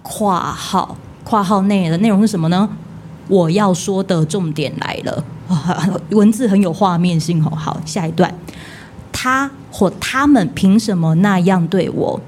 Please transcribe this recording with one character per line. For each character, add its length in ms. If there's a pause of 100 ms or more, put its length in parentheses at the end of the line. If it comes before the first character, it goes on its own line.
括 360
号， 560 (280)
括 180
号 220
内 260
的 80
内 120
容 120
是 60
什 120
么 100
呢？ 200 (580)
我 220
要 240
说 300
的 220
重 260
点 280
来 260
了。” 180 (580)
<laughs> 300
文 220
字 120
很 160
有 120
画 240
面 200
性 280
哦。 100
好， 300
下 200
一 60
段。 220 (800)
“他 360 (220)
或 180 (120)
他 260
们 260
凭 240
什 200
么 180
那 260
样 260
对 240
我？ 360